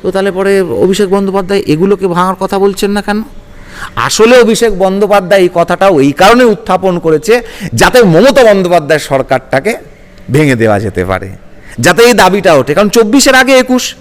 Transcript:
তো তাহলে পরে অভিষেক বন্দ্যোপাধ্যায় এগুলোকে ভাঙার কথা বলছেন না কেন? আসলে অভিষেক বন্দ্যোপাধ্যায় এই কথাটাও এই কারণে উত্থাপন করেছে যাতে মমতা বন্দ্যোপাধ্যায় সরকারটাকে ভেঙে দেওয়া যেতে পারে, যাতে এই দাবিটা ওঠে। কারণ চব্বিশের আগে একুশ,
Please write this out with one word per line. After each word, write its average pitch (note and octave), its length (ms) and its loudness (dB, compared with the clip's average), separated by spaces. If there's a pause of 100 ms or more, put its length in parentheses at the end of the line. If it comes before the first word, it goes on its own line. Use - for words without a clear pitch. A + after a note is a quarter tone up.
তো F3 100 -6
তাহলে F#3+ 200 -2
পরে F#3+ 300 0
অভিষেক F3+ 480 -2
বন্দ্যোপাধ্যায় G3 560 -2
এগুলোকে F#3 420 0
ভাঙার F3+ 320 -2
কথা G3 200 -4
বলছেন G3+ 320 -2
না G3+ 100 -4
কেন? G#3 220 -6 (720)
আসলে A3 460 2
অভিষেক G#3+ 380 -2
বন্দ্যোপাধ্যায় F#3+ 640 0
এই F3+ 120 2
কথাটাও F3 460 0
এই C#3+ 120 2
কারণে A3 320 4
উত্থাপন F#3 560 -2
করেছে D#3+ 420 0 (320)
যাতে A3+ 300 2
মমতা A3 400 4
বন্দ্যোপাধ্যায় F3 560 2
সরকারটাকে C3+ 760 -4 (560)
ভেঙে C#3 240 0
দেওয়া G#2+ 240 0
যেতে G2 260 -6
পারে, F#2+ 240 -6 (500)
যাতে E3+ 240 2
এই A#3+ 100 4
দাবিটা F#3+ 400 2
ওঠে। C#3 200 0
কারণ G3 160 0
চব্বিশের B3 460 2
আগে C4 220 2
একুশ, B3+ 440 -2